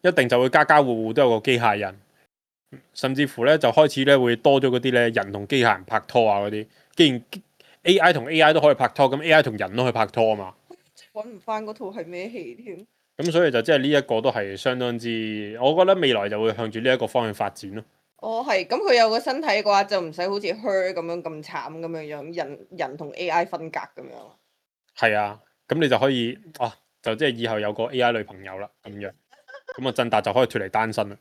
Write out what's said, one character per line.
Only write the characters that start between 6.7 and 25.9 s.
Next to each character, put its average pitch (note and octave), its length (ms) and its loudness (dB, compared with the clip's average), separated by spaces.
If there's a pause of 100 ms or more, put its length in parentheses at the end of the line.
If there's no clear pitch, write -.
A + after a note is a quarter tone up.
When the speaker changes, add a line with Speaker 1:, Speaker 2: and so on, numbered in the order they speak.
Speaker 1:
既 E3 140 6
然 A#2+ 140 -6 (600)
A F#3 140 4
I F3 140 6
同 C3 160 -4
A D#3+ 120 0
I D#3 120 8
都 D#3+ 80 4
可 D3 120 6
以 - 20 4
拍 B2 140 0
拖， C3+ 200 2
咁 C#3 140 -2
A D#3+ 80 -2
I D#3 100 8
同 A2+ 160 -2
人 G2 200 -6
都 B2+ 80 0
可 B2+ 60 2
以 - 20 -8
拍 A2+ 140 0
拖 A2+ 240 0
啊 G#2+ 40 0
嘛。 F#2+ 200 -10 (580)
Speaker 2:
搵 G#3+ 160 -12
唔 G#3+ 100 -20
返 G#3+ 260 -8
嗰 G#3+ 100 -12
套 - 120 -14
係 F#3 180 -12
咩 F3 240 -12
戲 E3 280 -14
添？ G#3+ 280 -20 (340)
Speaker 1:
咁 E3 120 -2
所 E3+ 160 2
以 C3+ 60 0
就 A#2 100 2
即 E3 80 -2
係 D3 80 4
呢 C3 100 0
一 D3 120 4
個 A2+ 200 -2
都 A#2+ 120 0
係 G2 240 -6
相 B2+ 240 -2
當 A#2+ 180 -4
之， A2 640 -8
我 D3 140 2
覺 F#3 80 4
得 F#3+ 160 4
未 C3+ 120 2
來 G#2 160 0
就 G#2+ 140 -4
會 A2 120 2
向 A2+ 140 -4
住 A2 120 -8
呢 B2+ 120 2
一 B2+ 40 2
個 A2+ 100 -4
方 A#2+ 200 -2
向 G#2+ 60 -4
發 G2+ 180 -4
展 G2 260 -16
咯。 G#2+ 80 -12 (320)
Speaker 2:
哦， A3+ 280 -6
係， F#3 220 -2
咁 - 120 -2
佢 F4 200 2
有 A3+ 100 6
個 A3+ 120 0
身 C4+ 200 -4
體 D#4 60 -6
嘅 G#3 180 0
話， G3 200 2
就 G3+ 160 -2
唔 E3 120 -8
使 F3 160 -4
好 G3+ 120 -4
似 G#3 80 -8
Her F#3+ 440 -2
咁 - 20 -10
樣 E3+ 280 -6
咁 D#3+ 220 -10
慘 D3+ 340 -10
咁 E3 80 -10
樣 E3 140 -8 (160)
樣， D3+ 200 -14
人， D3 300 -10 (100)
人 D3 200 -8
同 D#3 160 -14
A F3+ 160 -8
I E3+ 160 0
分 D#3+ 260 -10
隔 D#3+ 80 -10
咁 - 240 -14
樣。 A#2+ 300 -20 (640)
Speaker 1:
係 A2 200 0
啊， G#2 240 -4 (260)
咁 D3 140 -4
你 D3+ 80 2
就 B2 100 2